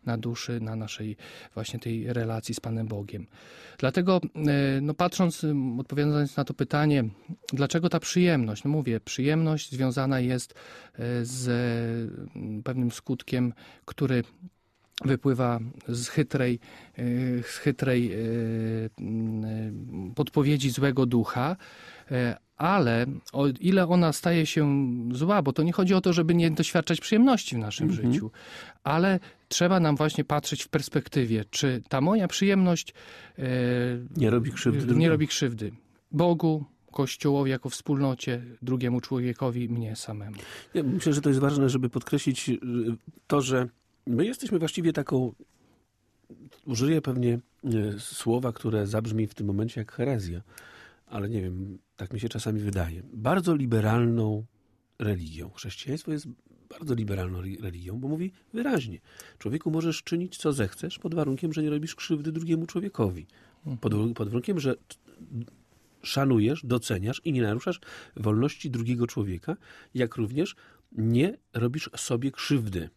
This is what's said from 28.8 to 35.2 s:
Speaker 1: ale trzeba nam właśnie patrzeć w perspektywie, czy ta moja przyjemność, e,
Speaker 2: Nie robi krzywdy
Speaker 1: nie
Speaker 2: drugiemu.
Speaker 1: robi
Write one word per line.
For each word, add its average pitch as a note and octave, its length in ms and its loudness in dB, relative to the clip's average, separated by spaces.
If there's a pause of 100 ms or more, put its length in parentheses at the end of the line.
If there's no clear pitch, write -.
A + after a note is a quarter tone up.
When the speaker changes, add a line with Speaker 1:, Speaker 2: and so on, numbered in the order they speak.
Speaker 1:
ale F3+ 360 2 (300)
trzeba F3+ 300 4
nam D3+ 160 6
właśnie D3+ 280 0
patrzeć D3 400 -2
w - 60 -10
perspektywie, B2 800 0
czy B2+ 400 0
ta C3+ 120 2
moja F#3 260 2
przyjemność, F#3+ 640 2 (460)
e, C#3 40 -4 (760)
Speaker 2:
Nie A#2+ 120 4
robi A#2 220 4
krzywdy C#3 280 2
Speaker 1:
nie C3 60 -2
Speaker 2:
drugiemu. D#3 240 6
Speaker 1:
robi D#3 180 4